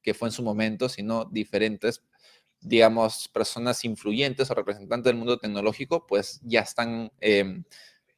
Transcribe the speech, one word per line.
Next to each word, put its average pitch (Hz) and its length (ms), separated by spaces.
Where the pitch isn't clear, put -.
que 110 100
fue 117 160
en - 20
su 120 120
momento, 110 440
sino 113 380
diferentes, 107 760
digamos, 113 680
personas 117 560
influyentes 123 680
o - 20
representantes 104 520
del 123 120
mundo 120 220
tecnológico, 107 680
pues - 380
ya 117 180
están, 117 580
em, 101 440